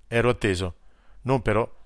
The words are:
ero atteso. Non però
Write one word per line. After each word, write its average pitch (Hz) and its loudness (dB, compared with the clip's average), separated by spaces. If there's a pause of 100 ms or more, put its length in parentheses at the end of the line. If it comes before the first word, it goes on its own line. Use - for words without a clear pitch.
ero 117 2
atteso. 95 0 (460)
Non 127 0
però 110 2 (180)